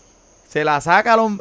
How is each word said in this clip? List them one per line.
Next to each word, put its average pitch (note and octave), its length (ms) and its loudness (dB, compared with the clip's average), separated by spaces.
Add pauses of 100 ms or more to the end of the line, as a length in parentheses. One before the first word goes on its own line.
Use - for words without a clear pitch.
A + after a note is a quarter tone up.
(500)
Se D3+ 140 -4
la D3+ 180 0
saca, F#3+ 360 2
lo-, A3 240 0